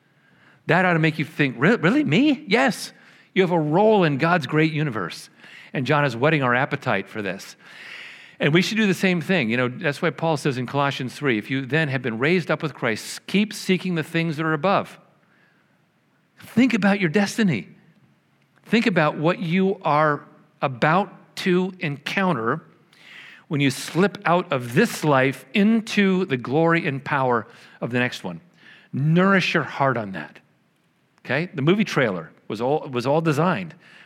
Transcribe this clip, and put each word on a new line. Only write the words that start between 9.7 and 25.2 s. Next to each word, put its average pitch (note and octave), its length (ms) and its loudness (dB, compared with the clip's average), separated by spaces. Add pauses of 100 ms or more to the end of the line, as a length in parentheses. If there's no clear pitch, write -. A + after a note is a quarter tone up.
why E3 100 0
Paul D#3+ 260 -2
says C3+ 200 -2
in B2 80 -6
Colossians C#3 480 -4
three, C3+ 240 -2
"If G#2 140 -6
you C3+ 140 -4
then D3 240 -2
have C3 120 -4
been A2+ 180 -6
raised E3 300 0
up D#3+ 140 -2
with C#3 100 -4
Christ, - 540 -6
keep G#3 260 0
seeking F3+ 420 -2
the D#3 80 -2
things E3 340 -2
that D#3+ 80 -2
are D#3 80 0
above." D#3 440 -2 (1400)
Think - 340 2
about G3+ 280 2
your E3+ 80 2
destiny. G3 580 0 (960)
Think A#3 240 2
about E3 300 2
what E3 220 0
you F#3+ 440 0
are D3 420 2 (360)
about D3+ 760 -2
to F#3 420 0
encounter D3 840 -2 (880)
when D3 100 -2
you C#3 120 2
slip - 540 -2
out F3 280 0
of B2 200 -4
this G3+ 300 2
life C3+ 400 2 (100)